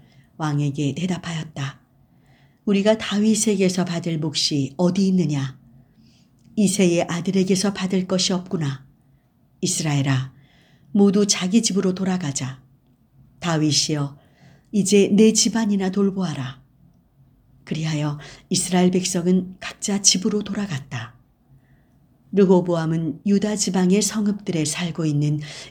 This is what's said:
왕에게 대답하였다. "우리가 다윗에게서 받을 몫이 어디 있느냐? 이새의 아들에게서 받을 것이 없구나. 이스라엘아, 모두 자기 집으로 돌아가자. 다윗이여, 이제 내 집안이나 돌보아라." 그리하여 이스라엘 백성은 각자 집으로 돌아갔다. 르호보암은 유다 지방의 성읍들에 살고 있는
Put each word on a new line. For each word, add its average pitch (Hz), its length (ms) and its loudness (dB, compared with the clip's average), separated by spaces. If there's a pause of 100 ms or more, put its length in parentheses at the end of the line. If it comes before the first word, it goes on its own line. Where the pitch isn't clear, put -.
(380)
왕에게 147 580 -2
대답하였다. 165 840 -6 (840)
"우리가 208 320 4
다윗에게서 202 840 2
받을 165 340 -4
몫이 147 600 -2
어디 180 320 2
있느냐? 147 500 0 (960)
이새의 180 480 2
아들에게서 190 680 0
받을 185 340 -2
것이 185 240 0
없구나. 165 560 -4 (720)
이스라엘아, 139 760 -2 (580)
모두 202 360 4
자기 196 340 2
집으로 190 320 0
돌아가자. 180 720 -4 (760)
다윗이여, 151 800 -2 (540)
이제 196 380 4
내 214 240 6
집안이나 202 580 0
돌보아라." 185 720 -4 (1000)
그리하여 151 540 -4 (300)
이스라엘 180 420 2
백성은 180 680 0
각자 - 420 -6
집으로 208 420 0
돌아갔다. 151 760 -8 (1160)
르호보암은 170 920 2
유다 208 300 0
지방의 190 460 2
성읍들에 202 640 -2
살고 165 400 -4
있는 147 340 0 (320)